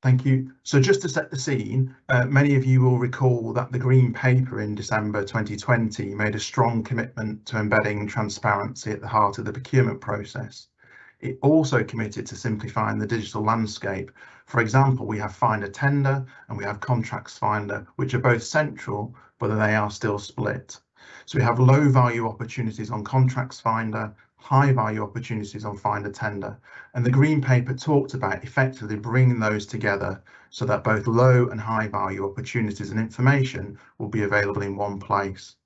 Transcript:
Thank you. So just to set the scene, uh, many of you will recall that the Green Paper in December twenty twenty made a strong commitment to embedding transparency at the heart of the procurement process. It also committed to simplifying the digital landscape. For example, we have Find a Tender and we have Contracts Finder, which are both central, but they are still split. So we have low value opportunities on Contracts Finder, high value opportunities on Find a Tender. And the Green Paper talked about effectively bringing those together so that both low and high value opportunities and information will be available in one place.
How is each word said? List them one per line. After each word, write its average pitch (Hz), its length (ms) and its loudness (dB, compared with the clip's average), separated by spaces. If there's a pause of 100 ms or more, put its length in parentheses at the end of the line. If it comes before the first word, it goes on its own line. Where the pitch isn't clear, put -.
Thank 127 220 4
you. 131 280 2 (100)
So - 160 2
just 135 240 4
to 175 60 -4
set 147 220 -4
the 135 80 -6
scene, 127 560 -2 (140)
uh, 127 180 4
many 139 300 4
of 131 80 4
you 131 180 6
will 127 160 4
recall 120 560 0
that 120 180 -2
the 123 60 -2
Green 123 340 6
Paper 127 480 2
in 107 140 -4
December 107 500 -2
twenty 104 320 -4
twenty 107 580 -2
made 104 200 -2
a - 60 -4
strong 117 420 0
commitment 110 640 -6
to 117 120 -4
embedding 104 480 0
transparency 104 840 -2
at 107 100 -6
the 104 80 -12
heart 104 300 0
of 107 80 -6
the 107 60 -6
procurement 113 480 0
process. - 680 -8 (520)
It 127 220 -8
also 139 420 4
committed 107 420 -8
to 101 100 -14
simplifying 107 600 -4
the 107 80 -4
digital 107 360 -4
landscape. 104 680 -2 (360)
For 120 140 0
example, 127 460 4
we 107 120 -4
have 101 160 -6
Find 107 300 0
a 101 40 -8
Tender 139 580 0 (220)
and 107 100 -8
we 101 60 -8
have 104 160 -6
Contracts 110 580 -4
Finder, 104 480 -4 (100)
which 127 180 -4
are 120 40 2
both 117 240 2
central, 127 720 -4 (240)
but - 100 -4
they 107 260 2
are 104 160 0
still 104 280 -4
split. 107 600 -8 (460)
So - 140 -4
we 127 60 4
have 120 140 2
low 135 300 8
value 120 380 4
opportunities 110 640 -8
on 107 140 -8
Contracts 131 560 0
Finder, 110 540 -4 (220)
high 135 360 4
value 107 300 0
opportunities 107 640 -8
on 104 100 -8
Find 104 300 -4
a 104 40 -6
Tender. 104 480 -8 (360)
And 120 100 -2
the 127 60 4
Green 139 320 4
Paper 123 320 2
talked 143 400 0
about 104 280 -4
effectively 131 540 -4
bringing 120 420 4
those 107 280 0
together 98 580 -4 (240)
so - 160 -8
that 104 180 0
both 107 240 0
low 123 440 6
and 110 100 -8
high 110 260 -2
value 98 400 -4
opportunities 107 640 -6
and 110 80 -4
information 127 800 0 (200)
will 107 100 -6
be 107 140 -2
available 101 400 0
in 98 120 -6
one 101 240 -6
place. 98 680 -4